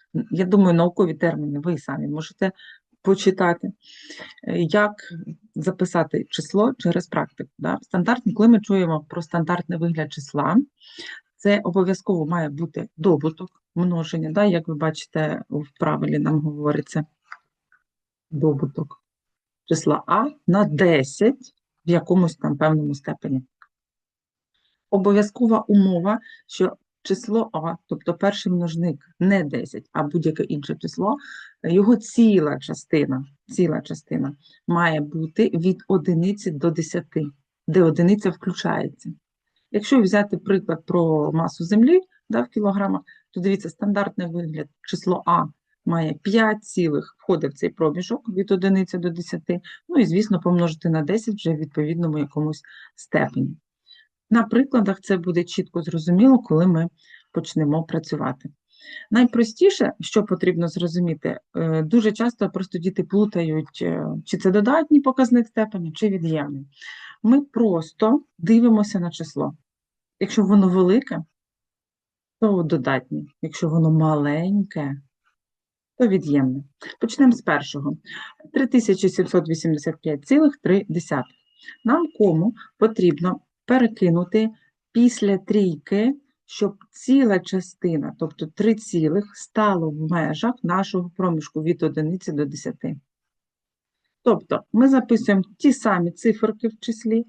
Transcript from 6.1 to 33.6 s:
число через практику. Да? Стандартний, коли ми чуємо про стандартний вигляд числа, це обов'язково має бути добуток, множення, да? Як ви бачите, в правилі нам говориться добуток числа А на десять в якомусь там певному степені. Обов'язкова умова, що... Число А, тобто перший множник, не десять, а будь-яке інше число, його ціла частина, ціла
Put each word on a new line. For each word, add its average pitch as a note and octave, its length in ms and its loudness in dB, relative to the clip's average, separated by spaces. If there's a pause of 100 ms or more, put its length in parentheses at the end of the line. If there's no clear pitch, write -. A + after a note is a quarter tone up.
число A3+ 500 -2
через F3 280 -2
практику. - 520 -8
Да? - 240 -6
Стандартний, A#3 520 -2
коли A3 140 4
ми A3+ 120 8
чуємо E3+ 480 0
про E3+ 140 -8
стандартний F3 560 -4
вигляд D#3+ 340 -4
числа, D3+ 440 -2 (800)
це G3+ 280 2
обов'язково F#3 600 0
має E3 220 -2
бути D3 480 -8
добуток, D#3+ 680 -2 (120)
множення, E3 560 -2
да? G3+ 140 2
Як F3 240 0
ви D#3+ 60 -4
бачите, D#3 760 -4
в - 300 -8
правилі D3+ 400 -2
нам D3+ 220 0
говориться D3 640 -4 (1300)
добуток D3 720 -4 (600)
числа D#3 420 0
А G#3+ 200 0 (200)
на G3 180 4
десять E3+ 880 0 (320)
в E3 40 -2
якомусь F3 460 2
там D3+ 200 -4
певному D3+ 380 0
степені. C#3 480 -6 (1500)
Обов'язкова G#3 800 2
умова, G3 520 2 (260)
що... - 300 -4 (300)
Число A3 460 -2
А, E3 220 -6 (120)
тобто E3+ 280 -6
перший G3+ 380 -2
множник, E3+ 440 -2 (240)
не F#3+ 240 2
десять, - 480 -10
а D3+ 100 -4
будь-яке D#3 400 -2
інше D3+ 380 -6
число, F#3+ 360 -4 (460)
його G3 340 4
ціла F#3+ 600 2
частина, C#3 680 -2 (240)
ціла D#3+ 320 0